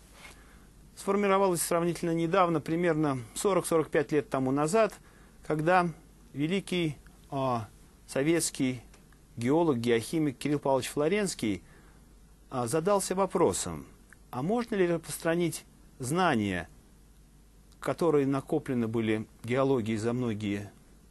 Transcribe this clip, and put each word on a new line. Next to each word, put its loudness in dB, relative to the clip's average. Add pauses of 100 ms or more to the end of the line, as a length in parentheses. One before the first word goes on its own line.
(960)
сформировалась 2
сравнительно 0
недавно, 2
примерно 0 (160)
сорок-сорок 2
пять 0
лет 0
тому 0
назад, 2 (540)
когда 2 (440)
великий, -2 (340)
а, -2 (400)
советский 0 (540)
геолог, 2
геохимик 0
Кирилл -2
Павлович 0
Флоренский, -2 (880)
а, -4
задался 0
вопросом, 0 (440)
а -6
можно -2
ли 2
распространить -2 (340)
знания, 0 (1120)
которые 2
накоплены -2
были 0 (160)
геологией 0
за -2
многие -4 (400)